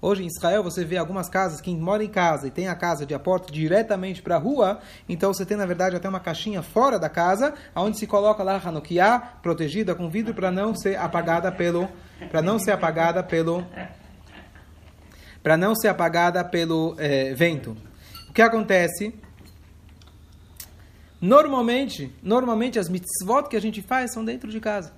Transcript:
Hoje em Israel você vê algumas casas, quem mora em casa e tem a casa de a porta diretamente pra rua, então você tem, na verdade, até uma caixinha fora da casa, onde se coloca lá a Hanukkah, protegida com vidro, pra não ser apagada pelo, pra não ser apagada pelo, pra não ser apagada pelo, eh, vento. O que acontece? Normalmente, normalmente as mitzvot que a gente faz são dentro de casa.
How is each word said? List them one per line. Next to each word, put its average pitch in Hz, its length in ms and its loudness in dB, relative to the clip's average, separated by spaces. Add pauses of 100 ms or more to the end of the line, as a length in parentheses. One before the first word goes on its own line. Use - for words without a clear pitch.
Hoje 190 180 2
em 175 40 -6
Israel 180 360 0
você 175 220 -4
vê 170 140 -4
algumas 180 320 -6
casas, 185 320 -2
quem 175 160 -4
mora 202 260 0
em 208 60 -8
casa 160 360 2
e 127 40 -4
tem 180 180 -6
a 175 60 -4
casa 165 320 -2
de 143 80 -4
a 135 40 -4
porta 180 320 0
diretamente 185 680 0
pra 175 160 -2
rua, 208 440 2 (280)
então 190 240 0
você 190 140 -4
tem, 208 100 -2
na 208 80 -2
verdade, 180 320 -2
até 175 100 -6
uma 190 140 -4
caixinha 180 400 -6
fora 240 380 2
da 160 100 -2
casa, 202 460 2 (200)
onde 214 240 -2
se 214 80 -6
coloca 208 360 4
lá 190 140 0
a 175 120 -6
Hanukkah, 180 720 2
protegida 165 540 -2
com 175 160 -6
vidro, 214 240 -4
pra 185 160 0
não 202 240 -2
ser 196 240 -2
apagada 170 520 0
pelo, 175 380 0 (420)
pra 160 120 2
não 208 160 2
ser 208 140 0
apagada 170 500 2
pelo, 170 440 0 (1800)
pra 156 140 6
não 196 180 2
ser 220 140 2
apagada 175 560 2
pelo, 165 540 0
eh, 135 340 0
vento. 139 420 0 (540)
O - 60 -20
que 226 80 6
acontece? 208 720 2 (2000)
Normalmente, 247 1040 2
normalmente 240 560 0
as 175 120 -2
mitzvot 190 580 -2
que 233 80 -4
a 208 40 0
gente 220 200 -4
faz 254 320 -4
são 226 100 -8
dentro 226 280 -8
de 220 100 -8
casa. 208 380 -6